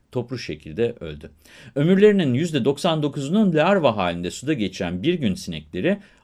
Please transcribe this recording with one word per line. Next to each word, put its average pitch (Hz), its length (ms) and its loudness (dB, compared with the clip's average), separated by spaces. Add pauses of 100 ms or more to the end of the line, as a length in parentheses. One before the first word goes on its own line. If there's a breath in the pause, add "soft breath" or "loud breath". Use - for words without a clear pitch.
(120)
toplu 123 260 -6
şekilde 87 640 -6
öldü. 78 320 -12 (440 loud breath)
Ömürlerinin 190 580 4
yüzde 143 320 0
doksan 151 380 0
dokuzunun 151 500 0
larva 156 440 4
halinde 87 340 -2
suda 143 220 -4
geçen 92 500 -4
bir 160 100 0
gün 127 220 -2
sinekleri 90 600 -4 (260 loud breath)